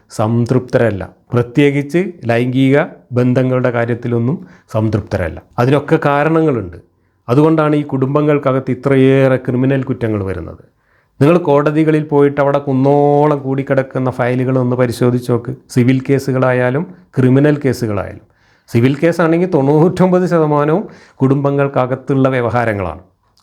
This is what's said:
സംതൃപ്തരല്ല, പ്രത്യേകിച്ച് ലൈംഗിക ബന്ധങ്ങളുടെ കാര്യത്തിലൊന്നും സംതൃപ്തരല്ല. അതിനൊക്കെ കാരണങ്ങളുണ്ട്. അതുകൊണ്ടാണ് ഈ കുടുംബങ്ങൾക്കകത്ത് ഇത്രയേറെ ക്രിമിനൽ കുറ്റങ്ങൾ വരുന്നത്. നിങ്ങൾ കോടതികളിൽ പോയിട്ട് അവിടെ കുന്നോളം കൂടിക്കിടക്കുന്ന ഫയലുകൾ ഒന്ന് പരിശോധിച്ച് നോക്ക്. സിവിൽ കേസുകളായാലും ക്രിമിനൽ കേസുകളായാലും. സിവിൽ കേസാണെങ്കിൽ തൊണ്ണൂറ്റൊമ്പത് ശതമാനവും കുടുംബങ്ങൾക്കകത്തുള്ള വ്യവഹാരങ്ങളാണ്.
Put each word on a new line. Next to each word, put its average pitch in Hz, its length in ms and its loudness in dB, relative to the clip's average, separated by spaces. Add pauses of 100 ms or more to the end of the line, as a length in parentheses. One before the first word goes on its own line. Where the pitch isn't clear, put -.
(180)
സംതൃപ്തരല്ല, 117 840 0 (300)
പ്രത്യേകിച്ച് 143 680 0 (300)
ലൈംഗിക 127 460 2 (360)
ബന്ധങ്ങളുടെ 127 640 0
കാര്യത്തിലൊന്നും 120 600 -2 (380)
സംതൃപ്തരല്ല. 101 640 -4 (200)
അതിനൊക്കെ 139 380 2 (120)
കാരണങ്ങളുണ്ട്. 143 720 0 (500)
അതുകൊണ്ടാണ് 151 480 2
ഈ 147 160 -2
കുടുംബങ്ങൾക്കകത്ത് 139 840 0
ഇത്രയേറെ 135 720 2
ക്രിമിനൽ 131 420 0
കുറ്റങ്ങൾ 110 420 -4
വരുന്നത്. 85 340 -12 (560)
നിങ്ങൾ 156 160 6 (100)
കോടതികളിൽ 151 640 2
പോയിട്ട് 143 320 2
അവിടെ 143 240 0
കുന്നോളം 143 760 2
കൂടിക്കിടക്കുന്ന 135 680 -4
ഫയലുകൾ 127 480 -2
ഒന്ന് 123 180 0
പരിശോധിച്ച് 123 560 0
നോക്ക്. 120 200 -4 (220)
സിവിൽ 131 320 2
കേസുകളായാലും 131 800 0 (320)
ക്രിമിനൽ 135 480 4
കേസുകളായാലും. 104 640 -4 (420)
സിവിൽ 123 320 2
കേസാണെങ്കിൽ 170 540 2
തൊണ്ണൂറ്റൊമ്പത് 170 800 2
ശതമാനവും 151 520 0 (360)
കുടുംബങ്ങൾക്കകത്തുള്ള 135 1120 0
വ്യവഹാരങ്ങളാണ്. 110 680 -2 (400)